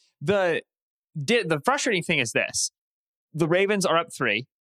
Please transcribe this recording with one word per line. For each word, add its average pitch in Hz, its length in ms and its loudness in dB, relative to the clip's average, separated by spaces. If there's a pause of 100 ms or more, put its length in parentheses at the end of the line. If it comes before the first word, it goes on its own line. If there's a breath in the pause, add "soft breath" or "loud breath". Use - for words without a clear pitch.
(200)
The, 170 420 0 (580)
di-, 214 220 0
the 160 220 -2
frustrating 240 400 0
thing 156 160 0
is 117 100 -2
this. - 400 -2 (600)
The 156 160 0
Ravens 190 360 2
are 156 140 2
up 170 140 -2
three. 117 340 -2 (140)